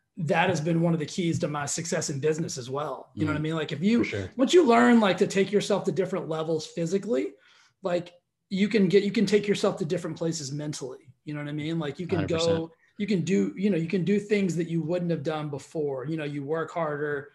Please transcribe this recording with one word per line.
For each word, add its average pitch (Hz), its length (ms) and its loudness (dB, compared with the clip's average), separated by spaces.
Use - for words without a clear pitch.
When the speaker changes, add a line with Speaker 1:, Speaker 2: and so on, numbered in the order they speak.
Speaker 1:
that 170 300 2
has 170 100 0
been 165 220 0
one 170 140 4
of 160 40 0
the 151 60 -4
keys 165 320 -2
to 175 100 -2
my 147 200 -4
success 170 420 -4
in 139 100 -4
business 156 380 -2
as 127 140 -10
well. 139 420 -6
You - 100 -2
know 151 100 0
what 151 40 -2
I - 20 -2
Speaker 2:
Mm. 151 40 -2
Speaker 1:
mean? 156 120 -2
Like, 151 160 -4
if 147 120 -6
you, 226 160 4
Speaker 2:
For 214 100 0
sure. 98 260 -4
Speaker 1:
once 247 160 2
you 339 140 8
learn, 240 340 8
like, 190 180 4
to 185 100 2
take 196 240 0
yourself 196 320 0
to 196 80 -2
different 170 360 -2
levels 160 380 -2
physically, 196 680 -2
like, 175 300 -2
you 196 180 2
can 196 200 4
get, 190 160 6
you 202 80 0
can 220 160 2
take 208 200 2
yourself 190 300 0
to 190 80 -4
different 170 320 -4
places 165 340 -4
mentally. 147 640 -8
You 147 120 -8
know 147 60 -6
what 147 80 -8
I - 20 -8
mean? 151 260 -4
Like, 147 220 -4
you 175 80 -6
can 180 140 0
Speaker 2:
Hundred - 120 -2
percent. 165 240 2
Speaker 1:
go, 165 140 -6
you 208 80 -4
can 196 160 2
do, 190 340 0
you 196 140 0
know, 185 80 2
you 165 100 -2
can 185 160 0
do 202 160 2
things 196 360 0
that 170 120 -2
you 165 140 -2
wouldn't 170 300 -2
have 160 100 -2
done 151 280 -4
before. 139 580 -6
You 160 100 -4
know, 156 60 -6
you 147 200 -6
work 156 280 -4
harder, 147 640 -4